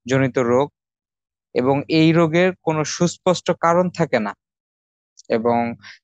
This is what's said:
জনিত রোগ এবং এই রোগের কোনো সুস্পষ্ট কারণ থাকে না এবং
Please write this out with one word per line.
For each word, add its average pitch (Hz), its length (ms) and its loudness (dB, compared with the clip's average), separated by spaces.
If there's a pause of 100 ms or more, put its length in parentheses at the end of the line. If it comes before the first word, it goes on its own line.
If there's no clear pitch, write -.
জনিত 135 300 0
রোগ 123 340 0 (840)
এবং 135 340 0
এই 160 240 4
রোগের 170 400 2 (100)
কোনো 156 220 -2
সুস্পষ্ট - 680 -2 (100)
কারণ 170 300 2
থাকে 147 280 -2
না 104 160 -6 (960)
এবং 117 460 -2 (300)